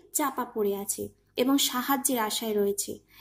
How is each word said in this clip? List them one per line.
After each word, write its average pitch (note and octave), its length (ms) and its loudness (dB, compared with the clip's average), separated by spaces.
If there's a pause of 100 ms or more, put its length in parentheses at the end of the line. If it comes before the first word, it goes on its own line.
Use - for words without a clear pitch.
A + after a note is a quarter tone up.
(140)
চাপা B3+ 320 0
পড়ে G#3+ 300 0
আছে G3+ 280 -6 (340)
এবং C4 240 4
সাহায্যের B3+ 580 0
আশায় G#3+ 360 -2
রয়েছে, G3+ 360 0 (300)